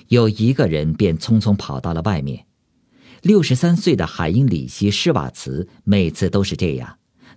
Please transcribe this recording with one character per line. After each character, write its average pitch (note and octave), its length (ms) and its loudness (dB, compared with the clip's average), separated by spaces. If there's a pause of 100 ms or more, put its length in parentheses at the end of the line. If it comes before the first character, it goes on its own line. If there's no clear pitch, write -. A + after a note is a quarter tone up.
有 A#2+ 200 4
一 G#2+ 240 0
个 C3+ 140 0
人 D#2 260 0
便 E2 240 0
匆 A2 240 2
匆 G2+ 160 2
跑 C#2+ 240 -8
到 E2+ 140 -4
了 E2 80 -4
外 F#2 180 -2
面。 C2+ 240 -8 (800)
六 G3+ 200 6
十 C3 120 0
三 E3+ 200 2
岁 E3 220 2
的 E2+ 100 -2
海 E2 220 -4
因 A#2 180 2
里 D2+ 220 -2
希· G2+ 220 -2
施 C3 220 0
瓦 D2+ 180 -4
茨 C#2 360 -8 (180)
每 G2 260 2
次 F2+ 180 -2
都 G2 160 0
是 - 100 -4
这 D#2+ 200 -2
样， B1 240 -12 (380)